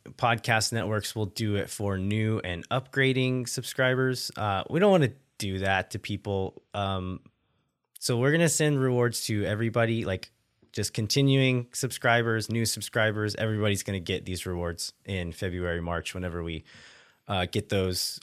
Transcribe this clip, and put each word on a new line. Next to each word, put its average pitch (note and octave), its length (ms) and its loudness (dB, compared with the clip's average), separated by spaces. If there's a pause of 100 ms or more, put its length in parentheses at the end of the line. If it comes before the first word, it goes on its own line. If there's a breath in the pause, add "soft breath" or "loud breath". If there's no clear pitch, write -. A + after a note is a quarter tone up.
(180)
podcast A#2 560 2
networks G#2+ 420 -2
will G#2+ 120 -2
do G#2 300 -2
it - 120 -2
for G2 300 -2
new A2 400 0
and F2 300 -6
upgrading B2+ 760 0
subscribers. B2+ 880 0
Uh, G2+ 320 0
we D#3 120 -2
don't G#3 100 6
wanna D#3+ 240 4 (240)
do F#2+ 220 -4
that F#2+ 320 0
to G#2+ 80 -8
people. G2 640 -4 (100)
Um, F#2+ 460 -4 (800)
so B2 180 -2
we're C3 140 2
gonna E3 180 4
send D3 320 2
rewards A#2+ 460 2
to G#2 180 0
everybody, A2+ 600 0
like, F#2+ 260 -4 (400)
just - 220 -4
continuing C3 800 4
subscribers, A#2 760 2
new A2+ 160 0
subscribers, G#2+ 720 0
everybody's G#2+ 480 0
gonna G2 160 -2
get F2+ 260 -4
these F#2 200 -6
rewards F2 480 -4 (120)
in F2+ 260 -4
February, F2 500 -4
March, E2+ 320 -4
whenever F2 300 -6
we, E2 200 -8 (640 soft breath)
uh, F#2 240 0
get - 180 -4
those F#2 540 0